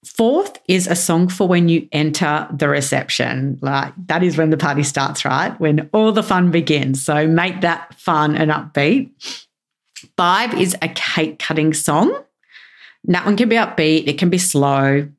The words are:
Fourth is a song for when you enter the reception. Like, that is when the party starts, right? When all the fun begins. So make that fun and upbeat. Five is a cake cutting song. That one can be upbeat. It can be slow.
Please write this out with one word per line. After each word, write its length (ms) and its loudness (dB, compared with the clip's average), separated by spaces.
Fourth 540 -2
is 180 2
a 80 0
song 320 2
for 180 -2
when 220 4
you 240 2
enter 640 -2
the 160 0
reception. 920 -2
Like, 320 -4
that 160 0
is 140 0
when 120 2
the 60 4
party 260 -2
starts, 440 -4
right? 340 -2
When 320 0
all 220 2
the 100 0
fun 280 2
begins. 520 0
So 240 0
make 320 2
that 360 -2
fun 420 0
and 120 2
upbeat. 600 0
Five 380 0
is 280 0
a 60 -4
cake 500 -4
cutting 360 0
song. 440 0
That 220 0
one 100 2
can 140 2
be 80 2
upbeat. 500 0
It 100 -2
can 120 2
be 80 0
slow. 680 2